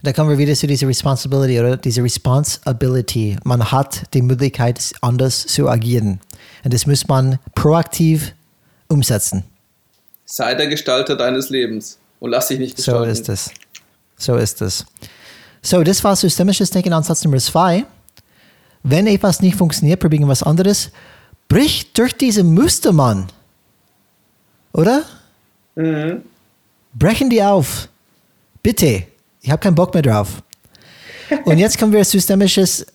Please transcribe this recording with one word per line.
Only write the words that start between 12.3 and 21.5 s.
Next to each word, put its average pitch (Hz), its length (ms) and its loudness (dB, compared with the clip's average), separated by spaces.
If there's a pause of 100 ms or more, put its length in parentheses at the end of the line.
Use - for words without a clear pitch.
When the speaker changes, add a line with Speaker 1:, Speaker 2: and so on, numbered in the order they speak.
Speaker 2:
lass 127 160 -2
dich 131 100 -4
nicht 131 220 -8
Speaker 1:
So 127 140 -2
Speaker 2:
gestalten. 117 180 0
Speaker 1:
ist - 180 -6
es. - 220 -8 (680)
So 123 200 -2
ist 110 260 -4
es. - 220 -6 (760)
So, 180 220 2
das 190 200 0
war 202 120 2
systemisches 185 560 0
Denken, 180 220 0
Ansatz 160 300 -2
Nummer 143 140 2
zwei. 175 480 0 (960)
Wenn 156 240 2
etwas 202 360 2
nicht 185 140 4
funktioniert, 165 440 2
probieren 151 240 2
wir 143 60 2
was 131 120 2
anderes. 185 480 0 (580)
Brich - 460 0